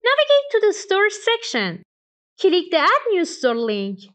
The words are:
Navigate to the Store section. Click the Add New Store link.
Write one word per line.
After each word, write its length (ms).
Navigate 460
to 160
the 80
Store 340
section. 720
Click 320
the 60
Add 320
New 160
Store 320
link. 440